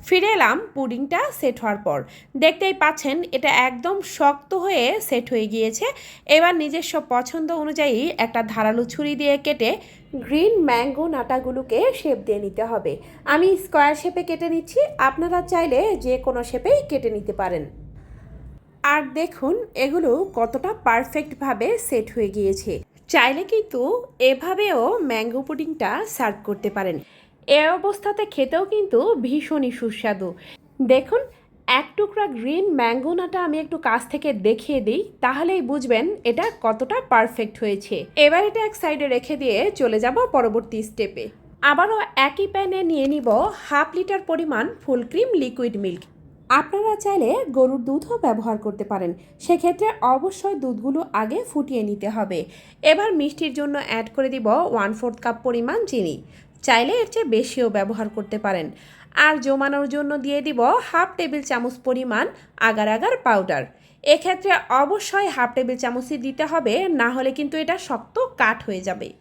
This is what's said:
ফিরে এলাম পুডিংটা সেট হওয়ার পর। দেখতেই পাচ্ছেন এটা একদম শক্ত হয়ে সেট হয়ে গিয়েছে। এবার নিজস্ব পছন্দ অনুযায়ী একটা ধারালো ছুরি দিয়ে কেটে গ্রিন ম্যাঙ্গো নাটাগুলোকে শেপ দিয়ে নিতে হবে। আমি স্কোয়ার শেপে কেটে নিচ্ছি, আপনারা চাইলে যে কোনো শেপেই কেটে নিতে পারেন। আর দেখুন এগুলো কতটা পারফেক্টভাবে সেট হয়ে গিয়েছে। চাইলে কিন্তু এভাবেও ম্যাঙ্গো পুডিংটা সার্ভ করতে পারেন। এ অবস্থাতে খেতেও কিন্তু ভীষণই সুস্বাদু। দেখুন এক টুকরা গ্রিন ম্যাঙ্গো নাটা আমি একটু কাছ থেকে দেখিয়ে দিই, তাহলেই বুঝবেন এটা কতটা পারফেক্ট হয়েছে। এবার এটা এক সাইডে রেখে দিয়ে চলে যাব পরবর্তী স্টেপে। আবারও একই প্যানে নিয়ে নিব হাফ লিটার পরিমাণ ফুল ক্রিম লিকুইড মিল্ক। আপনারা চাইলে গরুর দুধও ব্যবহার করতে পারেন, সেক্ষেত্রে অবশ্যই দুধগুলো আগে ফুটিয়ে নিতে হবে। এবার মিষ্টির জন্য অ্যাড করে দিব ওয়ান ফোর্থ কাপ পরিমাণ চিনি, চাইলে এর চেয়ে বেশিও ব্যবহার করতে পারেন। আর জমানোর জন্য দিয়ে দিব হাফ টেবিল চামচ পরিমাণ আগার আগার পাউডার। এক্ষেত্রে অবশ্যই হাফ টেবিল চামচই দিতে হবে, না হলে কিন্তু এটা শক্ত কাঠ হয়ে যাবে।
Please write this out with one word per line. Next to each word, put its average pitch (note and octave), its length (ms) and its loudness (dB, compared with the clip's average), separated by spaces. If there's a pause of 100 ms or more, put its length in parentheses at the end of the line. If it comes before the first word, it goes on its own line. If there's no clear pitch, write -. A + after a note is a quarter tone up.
ফিরে F#4 280 4
এলাম C4 240 4 (160)
পুডিংটা C4+ 480 -2 (120)
সেট B3+ 260 -2
হওয়ার A3 240 -2
পর। D3 160 -2 (360)
দেখতেই F4+ 400 2
পাচ্ছেন D#4 420 0 (160)
এটা C4+ 180 0 (100)
একদম B3+ 360 -2 (160)
শক্ত C#4+ 420 0
হয়ে F4+ 300 0 (160)
সেট A#3+ 300 -2
হয়ে A3 180 0
গিয়েছে। A3 380 -2 (420)
এবার E4 280 6
নিজস্ব D#4 380 -4 (140)
পছন্দ B3+ 460 -2
অনুযায়ী D4+ 440 0 (200)
একটা A#3 280 0
ধারালো A3 380 0
ছুরি D4 300 -4
দিয়ে C#4+ 240 2
কেটে C#4+ 320 0 (460)
গ্রিন D#4 460 2
ম্যাঙ্গো C4 460 2
নাটাগুলোকে B3+ 720 -2 (160)
শেপ C#4 300 0
দিয়ে G#3 160 0
নিতে G3+ 240 -4
হবে। A3 280 -2 (340)
আমি D#4+ 300 4
স্কোয়ার D4+ 380 4
শেপে F4 280 -4
কেটে E4 260 -4
নিচ্ছি, E4 320 -2 (180)
আপনারা E4+ 480 2
চাইলে E4 340 2 (160)
যে B3+ 220 -2
কোনো C4 260 -2
শেপেই D4 420 2
কেটে B3+ 240 -2
নিতে G#3 220 -6
পারেন। F3+ 320 -4 (1200)
আর D4 180 4 (100)
দেখুন D#4 420 -2 (220)
এগুলো C#4+ 340 0 (240)
কতটা C4 360 -2 (120)
পারফেক্টভাবে B3+ 840 0 (120)
সেট A3 320 -2
হয়ে G#3 180 -2
গিয়েছে। G3 420 -2 (360)
চাইলে C4+ 360 4
কিন্তু G#4+ 360 -2 (460)
এভাবেও E4+ 540 2 (260)
ম্যাঙ্গো A#3 360 -2
পুডিংটা D4+ 480 -4 (180)
সার্ভ G#3+ 360 -2
করতে G3+ 260 -4
পারেন। F#3+ 280 -4 (500)
এ C#4+ 120 6 (100)
অবস্থাতে G4+ 560 -2
খেতেও D#4+ 400 0
কিন্তু G4+ 320 2 (240)
ভীষণই C4+ 500 -2
সুস্বাদু। G#3+ 560 -4 (560)
দেখুন C4 380 4 (460)
এক B3+ 260 4
টুকরা G#4 380 0
গ্রিন C#4 420 -2
ম্যাঙ্গো B3+ 400 2
নাটা F4+ 300 -2
আমি D4+ 140 -2
একটু D#4+ 200 -6
কাছ A#3+ 320 0
থেকে D4 180 -4 (140)
দেখিয়ে A3 380 0
দিই, A3 220 -2 (180)
তাহলেই D#4+ 420 0
বুঝবেন B3 420 0 (200)
এটা A#3+ 200 0 (180)
কতটা A#3+ 340 0 (120)
পারফেক্ট A3+ 500 2
হয়েছে। G3+ 380 -4 (200)
এবার D4+ 280 8
এটা G#4 180 0
এক G#4+ 140 -2
সাইডে D4+ 320 -2
রেখে C4 280 -2
দিয়ে A#3+ 220 0 (180)
চলে A3+ 240 2
যাব B3 160 0 (160)
পরবর্তী A3+ 500 0
স্টেপে। G3 420 -6 (380)
আবারও E4+ 360 4 (200)
একই C#4+ 300 2
প্যানে F#4+ 360 -2
নিয়ে D4+ 240 2
নিব C#4 200 0 (320)
হাফ D4 340 0
লিটার F#4+ 280 -2
পরিমাণ D#4 420 -2 (160)
ফুল B3+ 240 0
ক্রিম A4+ 300 0
লিকুইড B3 420 0
মিল্ক। F#3+ 260 -6 (480)
আপনারা G4 460 2
চাইলে G4 340 0 (200)
গরুর C4 340 2
দুধও C#4+ 340 -2
ব্যবহার A3 400 0
করতে G#3 260 -6
পারেন, F#3+ 260 -4 (280)
সেক্ষেত্রে F4 500 0 (180)
অবশ্যই F4 540 0
দুধগুলো B3+ 400 -4 (120)
আগে A3 320 -2
ফুটিয়ে C#4 380 -4
নিতে G3+ 260 -4
হবে। G3+ 300 -4 (440)
এবার F4 340 6
মিষ্টির D4 380 -2
জন্য C#4+ 200 -4 (120)
অ্যাড A3+ 260 -4
করে C4+ 160 0
দিব B3+ 180 -2 (200)
ওয়ান G#3 280 0
ফোর্থ A#3 260 -6
কাপ A#3 220 -4
পরিমাণ B3 440 0
চিনি, F#3+ 300 -2 (480)
চাইলে B3+ 340 4
এর A4 120 0
চেয়ে F#4+ 220 0
বেশিও A#3+ 380 2
ব্যবহার G3+ 400 -2
করতে G#3 280 -6
পারেন। G3 280 -2 (500)
আর D4+ 240 6
জমানোর C#4 480 0
জন্য C#4+ 300 -2
দিয়ে C#4 240 -2
দিব B3 180 -2 (220)
হাফ F4+ 340 0
টেবিল D4 260 -4
চামচ B3 380 -2
পরিমাণ B3+ 440 0 (360)
আগার G#3+ 280 2
আগার C#4+ 340 2
পাউডার। F#3 400 2 (420)
এক্ষেত্রে F#4 480 4 (220)
অবশ্যই G4 540 2
হাফ B3 260 0
টেবিল B3+ 240 -2
চামচই B3+ 400 -4
দিতে C4+ 260 -4
হবে, D4 300 0 (220)
না A#3+ 140 4
হলে C4 220 0
কিন্তু C#4+ 240 -4
এটা D#4+ 220 -2
শক্ত - 380 -8 (220)
কাঠ A3 260 2
হয়ে F#3 180 -6
যাবে। F#3 260 -6 (120)